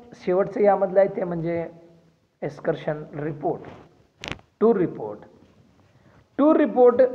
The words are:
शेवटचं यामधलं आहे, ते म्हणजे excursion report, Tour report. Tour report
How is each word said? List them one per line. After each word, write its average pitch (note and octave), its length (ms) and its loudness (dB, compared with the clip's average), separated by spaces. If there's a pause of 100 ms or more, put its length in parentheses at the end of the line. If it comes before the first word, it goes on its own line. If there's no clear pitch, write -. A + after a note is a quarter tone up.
(140)
शेवटचं G3 460 -2
यामधलं G3 400 2
आहे, G3 160 4
ते G#3+ 80 -4
म्हणजे E3+ 460 -6 (720)
excursion D3+ 640 -6 (100)
report, D3 480 -6 (960)
Tour A3 160 4
report. A2 420 -6 (1200)
Tour D4+ 180 4
report B3 460 4 (120)